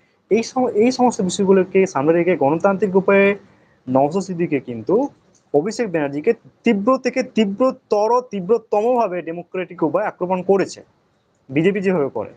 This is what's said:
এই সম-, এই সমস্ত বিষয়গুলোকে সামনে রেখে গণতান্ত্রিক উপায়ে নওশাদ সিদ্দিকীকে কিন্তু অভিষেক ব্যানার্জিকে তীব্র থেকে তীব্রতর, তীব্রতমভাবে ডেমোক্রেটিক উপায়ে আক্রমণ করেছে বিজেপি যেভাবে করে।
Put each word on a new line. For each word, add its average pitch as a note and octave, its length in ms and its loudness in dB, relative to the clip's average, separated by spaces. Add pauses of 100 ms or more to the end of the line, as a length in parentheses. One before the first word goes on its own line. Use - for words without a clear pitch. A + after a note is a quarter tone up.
(300)
এই A3+ 140 2
সম-, B3+ 240 -2
এই A3 240 2
সমস্ত B3 300 0
বিষয়গুলোকে F#3+ 640 2
সামনে D3+ 260 0
রেখে E3+ 220 2
গণতান্ত্রিক F3+ 600 0
উপায়ে G3 400 4 (540)
নওশাদ C#3+ 340 2
সিদ্দিকীকে E3 360 -4
কিন্তু C#3+ 500 -2 (440)
অভিষেক G3+ 380 0
ব্যানার্জিকে D3+ 420 -2 (300)
তীব্র A#3 340 2
থেকে B3+ 260 -4
তীব্রতর, A3 1000 0
তীব্রতমভাবে G#3+ 1000 -2
ডেমোক্রেটিক E3+ 600 -8
উপায়ে E3+ 240 0
আক্রমণ F3+ 340 -4
করেছে F#3 420 -2 (680)
বিজেপি E3 320 0
যেভাবে F3+ 280 0
করে। G#2 280 -8